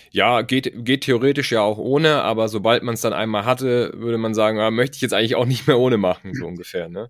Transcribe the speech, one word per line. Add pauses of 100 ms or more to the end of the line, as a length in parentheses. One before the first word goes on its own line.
(100)
ja,
geht,
geht
theoretisch
ja
auch
ohne,
aber
sobald
man's
dann
einmal
hatte,
würde
man
sagen,
ah,
möchte
ich
jetzt
eigentlich
auch
nicht
mehr
ohne
machen,
so
ungefähr,
ne?